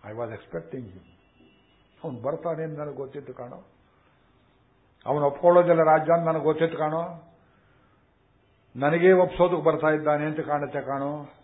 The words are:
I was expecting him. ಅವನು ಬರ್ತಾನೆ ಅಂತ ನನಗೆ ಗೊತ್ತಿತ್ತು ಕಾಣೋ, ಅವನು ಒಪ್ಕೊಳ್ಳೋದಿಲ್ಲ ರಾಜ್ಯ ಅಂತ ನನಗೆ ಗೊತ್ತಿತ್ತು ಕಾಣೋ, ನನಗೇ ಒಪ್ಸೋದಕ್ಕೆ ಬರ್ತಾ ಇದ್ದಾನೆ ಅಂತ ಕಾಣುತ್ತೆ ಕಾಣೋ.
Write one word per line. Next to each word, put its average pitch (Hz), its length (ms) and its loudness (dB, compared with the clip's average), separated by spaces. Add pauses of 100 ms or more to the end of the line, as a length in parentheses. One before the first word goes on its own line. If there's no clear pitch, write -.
(120)
I 107 40 -14
was 117 140 -8
expecting 92 520 -14
him. 92 200 -18 (1000)
ಅವನು 127 180 -10
ಬರ್ತಾನೆ 160 420 -6
ಅಂತ 156 160 -10
ನನಗೆ 147 160 -10
ಗೊತ್ತಿತ್ತು 135 380 -14
ಕಾಣೋ, 127 320 -18 (1400)
ಅವನು 143 200 -2
ಒಪ್ಕೊಳ್ಳೋದಿಲ್ಲ 170 580 6
ರಾಜ್ಯ 156 300 4
ಅಂತ 170 140 0
ನನಗೆ 160 160 -2
ಗೊತ್ತಿತ್ತು 160 340 0
ಕಾಣೋ, 165 460 -6 (1500)
ನನಗೇ 165 360 4
ಒಪ್ಸೋದಕ್ಕೆ 175 520 2
ಬರ್ತಾ 156 240 2
ಇದ್ದಾನೆ 151 380 0
ಅಂತ 151 140 -6
ಕಾಣುತ್ತೆ 143 420 -4
ಕಾಣೋ. 139 600 -8